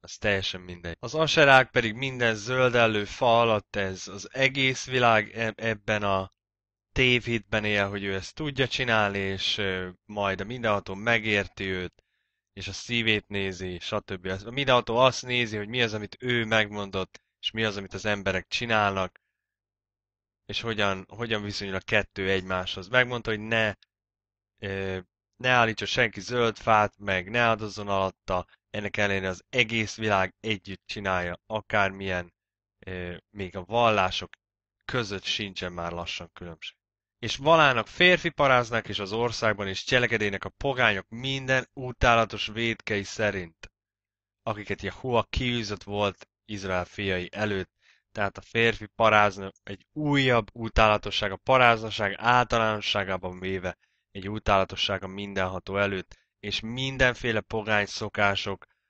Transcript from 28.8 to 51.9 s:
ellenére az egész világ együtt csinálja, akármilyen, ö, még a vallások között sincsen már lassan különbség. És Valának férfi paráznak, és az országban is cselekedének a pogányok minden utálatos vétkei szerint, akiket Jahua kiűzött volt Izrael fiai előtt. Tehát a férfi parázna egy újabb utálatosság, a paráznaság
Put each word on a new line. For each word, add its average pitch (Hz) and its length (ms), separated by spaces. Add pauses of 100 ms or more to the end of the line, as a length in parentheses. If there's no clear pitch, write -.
ellenére 98 320
az 92 200
egész 113 480
világ 98 440
együtt 101 460
csinálja, 92 600
akármilyen, 98 880 (440)
ö, 90 380 (140)
még 98 260
a 92 80
vallások 101 680 (540)
között 101 400
sincsen 95 480
már 85 200
lassan 85 400
különbség. - 440 (420)
És - 180
Valának 139 500
férfi 175 420
paráznak, 123 600
és 101 100
az 98 140
országban 110 560
is 95 160
cselekedének 107 600
a 98 40
pogányok 120 600
minden 131 640
utálatos 120 760
vétkei 110 560
szerint, 98 680 (720)
akiket 104 400
Jahua 113 400
kiűzött 117 600
volt 101 460 (160)
Izrael 95 400
fiai 92 480
előtt. 104 380 (420)
Tehát 98 240
a - 40
férfi 113 460
parázna 104 680 (100)
egy - 300
újabb 135 600
utálatosság, 107 800
a 95 40
paráznaság 113 800